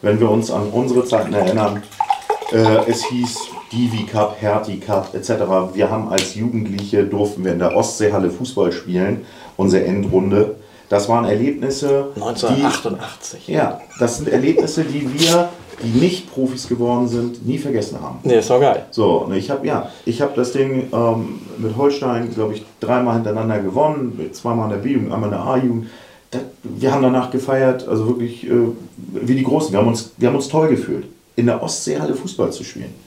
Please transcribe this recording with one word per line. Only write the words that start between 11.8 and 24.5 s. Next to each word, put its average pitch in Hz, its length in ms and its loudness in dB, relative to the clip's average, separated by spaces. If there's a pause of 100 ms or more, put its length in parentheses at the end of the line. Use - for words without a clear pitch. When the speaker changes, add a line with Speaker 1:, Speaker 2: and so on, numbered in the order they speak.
Speaker 1:
die 104 60 -8
Speaker 2:
Neunzehnhundertachtundachtzig. - 1300 -2
Speaker 1:
Ja, - 320 0 (180)
das 120 200 0
sind 147 100 -4
Erlebnisse, 160 560 2
die 139 340 -2
wir, 170 300 4 (340)
die 117 160 2
nicht 180 340 2
Profis 131 360 -4
geworden 120 400 0
sind, 120 380 -4
nie 131 100 0
vergessen 120 460 -4
haben. 127 220 -10
Speaker 2:
Nee, 120 160 6
ist 104 100 0
doch 127 100 6
geil. 139 300 4
Speaker 1:
So, 98 320 4
und - 120 -6
ich 98 160 -2
hab, - 140 -4
ja, 143 240 -2 (160)
ich 120 160 -2
hab 143 140 0
das 127 180 0
Ding, 135 400 0
ähm, 117 480 0 (160)
mit 110 220 -4
Holstein, 127 560 0
glaub 107 180 -2
ich, 104 100 -8 (180)
dreimal 120 340 2
hintereinander 110 460 0
gewonnen, 127 580 0
mit - 180 -8
zweimal 117 300 -2